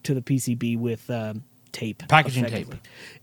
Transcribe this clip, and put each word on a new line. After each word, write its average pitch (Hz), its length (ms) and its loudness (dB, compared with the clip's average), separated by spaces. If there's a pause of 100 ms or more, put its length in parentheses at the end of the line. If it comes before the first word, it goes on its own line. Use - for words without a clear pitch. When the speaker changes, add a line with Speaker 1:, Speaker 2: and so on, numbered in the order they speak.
Speaker 1:
to 147 100 0
the 131 80 0
P 135 160 2
C 123 160 0
B 117 220 0
with, 117 340 -2
um, 110 360 -6 (260)
tape, - 360 -8
Speaker 2:
Packaging 143 360 6
tape. 117 80 0
Speaker 1:
effectively. 101 280 -6 (420)